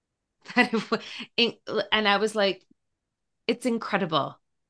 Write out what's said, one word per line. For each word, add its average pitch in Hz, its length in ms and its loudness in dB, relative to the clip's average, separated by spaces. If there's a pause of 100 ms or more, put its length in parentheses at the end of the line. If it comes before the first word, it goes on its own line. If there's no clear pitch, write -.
(440)
<laughs> - 100 -18
That 240 180 4
it 220 180 -2
wa-, 214 80 0 (380)
in, 233 180 0 (360)
and 214 160 2
I 202 120 4
was 214 180 -2
like, 196 280 0 (840)
"It's - 180 -2
incredible 185 720 0 (320)